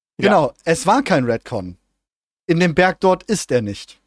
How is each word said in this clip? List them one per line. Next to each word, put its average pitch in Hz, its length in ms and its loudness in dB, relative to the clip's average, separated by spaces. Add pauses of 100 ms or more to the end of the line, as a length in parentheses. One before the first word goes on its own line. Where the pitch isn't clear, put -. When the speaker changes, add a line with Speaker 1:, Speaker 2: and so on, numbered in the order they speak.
(180)
Speaker 1:
Ja. 202 120 0
Speaker 2:
Genau, 170 240 2 (120)
es 165 200 -2
war 240 180 2
kein 156 200 0
Redcon. 110 540 -6 (680)
In 170 140 0
dem 175 160 0
Berg 185 240 2
dort 185 240 2
ist - 280 -4
er 123 100 2
nicht. - 460 -12